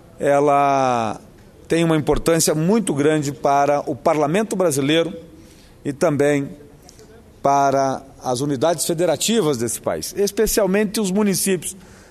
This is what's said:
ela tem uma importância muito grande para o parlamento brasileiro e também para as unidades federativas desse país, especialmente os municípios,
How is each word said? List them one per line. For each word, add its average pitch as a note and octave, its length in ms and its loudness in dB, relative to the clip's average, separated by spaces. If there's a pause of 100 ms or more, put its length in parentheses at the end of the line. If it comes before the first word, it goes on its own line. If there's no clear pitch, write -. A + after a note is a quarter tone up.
(200)
ela C#3 1000 2 (480)
tem E3 160 0
uma E3 120 2
importância D#3 600 2
muito F3 400 0
grande D3 360 0
para C#3+ 500 2
o - 140 -6
parlamento E3 600 0
brasileiro D#3+ 600 0 (680)
e C#3 80 -4
também C#3+ 560 0 (960)
para C#3 580 2 (220)
as B2+ 180 -4
unidades D3 460 -2
federativas E3 680 0
desse A#2 240 -6
país, D#2+ 380 -6
especialmente G3+ 840 0
os F#3+ 120 -2
municípios, G3 640 -2 (340)